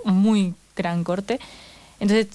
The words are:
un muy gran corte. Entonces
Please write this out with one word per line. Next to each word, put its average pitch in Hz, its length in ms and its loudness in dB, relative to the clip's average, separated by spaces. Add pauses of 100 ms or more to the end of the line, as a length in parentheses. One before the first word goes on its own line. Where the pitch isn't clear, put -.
un 190 140 2
muy 196 360 2 (220)
gran 170 300 -4
corte. 196 340 -4 (600)
Entonces 208 340 2